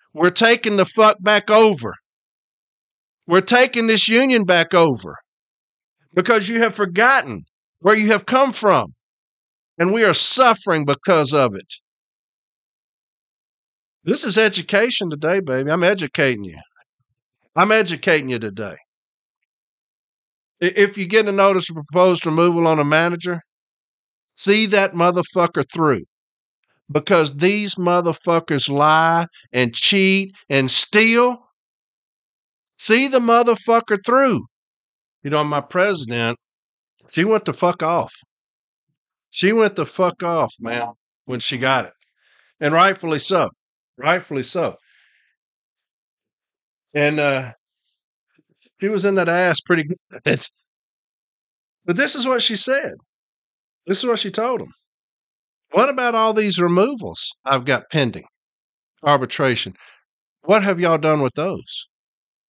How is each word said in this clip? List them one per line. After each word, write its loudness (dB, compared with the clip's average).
we're 2
taking 0
the 2
fuck 2
back 0
over. 4
We're 4
taking 2
this 2
union 2
back 2
over 2
because 0
you -2
have 0
forgotten 0
where 2
you 0
have 0
come 2
from, 0
and 0
we 2
are 4
suffering 2
because 0
of 2
it." -14
This -2
is 0
education 0
today, -2
baby. -4
I'm 0
educating -2
you. -16
I'm 2
educating 0
you -4
today. -10
I-, 0
if 2
you -6
get 2
a -4
notice 2
of -12
proposed 0
removal 2
on 2
a 0
manager, -2
see 2
that 0
motherfucker 0
through. -2
Because 0
these 0
motherfuckers -2
lie 2
and 0
cheat 2
and 0
steal. 0
See 2
the 2
motherfucker 2
through. 2
You -10
know, 0
my -2
president, -4
she -2
went 0
the -6
fuck -2
off. -4
She 0
went 2
the -4
fuck -4
off, -2
man, -8
when -8
she -6
got -2
it. -20
And -2
rightfully 0
so. -2
Rightfully -4
so. -6
And, 0
uh, -2
she -2
was -2
in 0
that 0
ass 0
pretty -2
good. -8
<laughs> -2
But -2
this 0
is -4
what -2
she -2
said. -2
This -2
is -4
what -2
she -8
told -6
him. -16
"What 2
about -2
all 2
these 0
removals -2
I've -2
got -4
pending? -2
Arbitration. -2
What 2
have -2
y'all 2
done 0
with -2
those? -10